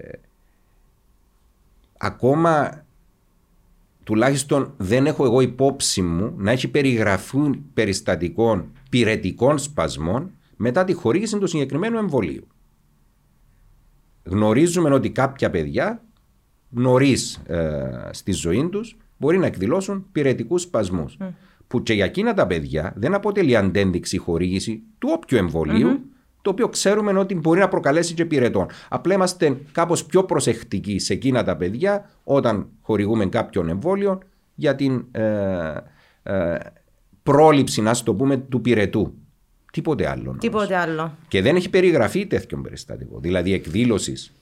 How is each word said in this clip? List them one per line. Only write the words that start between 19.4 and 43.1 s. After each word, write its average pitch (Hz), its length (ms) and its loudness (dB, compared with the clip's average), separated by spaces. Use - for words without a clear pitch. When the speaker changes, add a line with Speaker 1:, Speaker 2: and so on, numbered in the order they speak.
Speaker 1:
εκδηλώσουν 175 680 -4
πυρετικούς 135 500 0
σπασμούς, 92 580 -4
Speaker 2:
Μμ. 196 40 -6
Speaker 1:
που 123 160 -2
και 110 100 -2
για 101 120 2
εκείνα 214 300 0
τα 175 120 2
παιδιά 80 500 -2
δεν 127 180 0
αποτελεί 196 420 2
αντένδειξη 95 640 0
χορήγηση 90 640 -2
του 247 140 -4
όποιου 320 260 -2
εμβολίου, 92 500 2
Speaker 2:
Μμμ. 277 100 2
Speaker 1:
Το 196 60 0
οποίο 190 160 0
ξέρουμε 202 500 0
ότι 196 160 0
μπορεί 165 260 2
να 190 80 4
προκαλέσει 165 460 0
και 165 100 0
πυρετό. 117 420 2
Απλά 170 260 0
είμαστε 180 460 0
κάπως 170 320 0
πιο 185 200 2
προσεκτικοί 104 760 -2
σε - 140 -2
εκείνα 113 320 0
τα 87 120 0
παιδιά 143 540 -2
όταν 120 440 2
χορηγούμε 104 440 0
κάποιον 92 420 -2
εμβόλιο 185 500 -2
για 143 200 0
την, 135 360 -2
ε, 98 640 -2
ε, 87 340 -2
πρόληψη, 143 600 4
να 110 140 2
το 120 180 -2
πούμε, 135 220 2
του 127 240 -4
πυρετού. 107 540 0
Τίποτε 143 380 -2
άλλο 64 180 -8
όμως. - 120 -10
Speaker 2:
Τίποτε 208 360 -2
άλλο. 160 360 -4
Speaker 1:
Και - 140 0
δεν 160 140 4
έχει 180 140 -2
περιγραφεί 180 560 4
τέτοιο - 340 -4
περιστατικό, - 600 -14